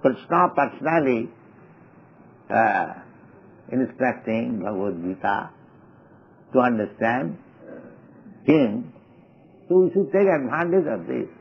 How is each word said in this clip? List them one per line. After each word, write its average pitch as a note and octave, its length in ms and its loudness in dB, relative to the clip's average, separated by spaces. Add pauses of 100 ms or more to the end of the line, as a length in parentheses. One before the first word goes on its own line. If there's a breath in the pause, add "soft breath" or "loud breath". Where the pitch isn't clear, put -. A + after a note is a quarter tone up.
Krishna E3+ 520 2
personally, C3+ 760 0 (1200)
uh, G2+ 440 2 (800)
instructing A#2+ 880 -2
Bhagavad F#2+ 420 -4
Gita F#2+ 480 -4 (1040)
to C3 60 4
understand A#2+ 800 -2 (1040)
him. B2+ 480 2 (760)
So F#3 100 6
we F#3 140 4
should F#3+ 180 0
take G3 160 4
advantage E3 600 0
of - 200 -6
this. B2 220 -6 (120)